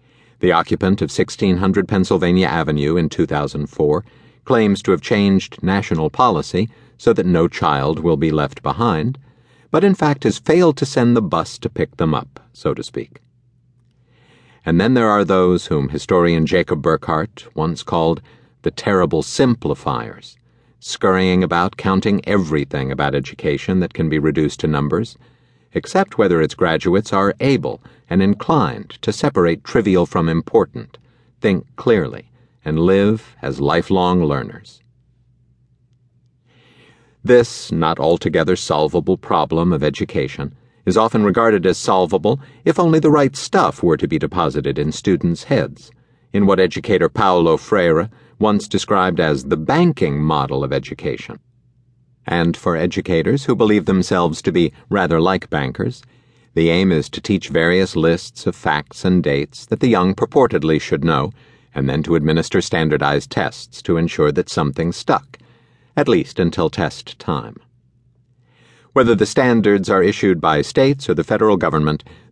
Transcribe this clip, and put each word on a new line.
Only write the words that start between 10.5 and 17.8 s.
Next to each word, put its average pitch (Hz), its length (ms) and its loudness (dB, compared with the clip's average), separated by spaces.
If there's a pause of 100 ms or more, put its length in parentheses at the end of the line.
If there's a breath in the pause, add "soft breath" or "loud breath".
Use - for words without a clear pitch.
to - 80 -2
send 120 300 2
the 117 60 2
bus 82 360 -4
to - 120 -8
pick - 260 -6
them 80 180 0
up, - 280 -8 (100)
so - 220 -6
to - 100 -8
speak. - 380 -14 (1400 soft breath)
And 85 160 2
then 117 120 2
there 117 160 4
are 104 160 4
those 90 420 2
whom 69 220 -2
historian 85 560 2
Jacob 78 360 0
Burckhardt 80 720 -4
once 78 280 -6